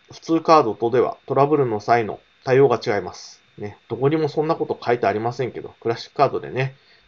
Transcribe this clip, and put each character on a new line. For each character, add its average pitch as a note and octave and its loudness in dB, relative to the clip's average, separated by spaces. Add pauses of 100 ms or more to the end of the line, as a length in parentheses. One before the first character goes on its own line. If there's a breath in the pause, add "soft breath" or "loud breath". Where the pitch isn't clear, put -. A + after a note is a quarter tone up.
(100)
普 - -20
通 E3 0
カ D#3+ 6
ー - 2
ド G#2 -2
と A#2 -2
で A#2+ 2
は - -2
ト C3+ -4
ラ C#3 4
ブ D3+ 2
ル C3+ 2
の G#2+ -4
際 A#2 2
の F#2 -8 (240)
対 C3 4
応 C#3 6
が A2+ 2
違 G#2 -2
い - -12
ま F2 -12
す。 - -20 (160)
ね、 G#2 -12 (120)
ど A#2 -6
こ C3 0
に D#3+ 2
も D#3 0
そ D#3 -4
ん D3+ 0
な E3 0
こ D#3 -4
と - -6
書 - -2
い B2 0
て G#2 2
あ G2+ 0
り G#2+ -2
ま A#2 -4
せ B2+ -6
ん A2+ -6
け D#2+ -12
ど、 - -16
ク - -4
ラ A2+ -2
シ - -16
ッ - -20
ク - -16
カ C#3 4
ー G#2+ 0
ド F#2+ -4
で C#2+ -8
ね、 C3 -4 (320 soft breath)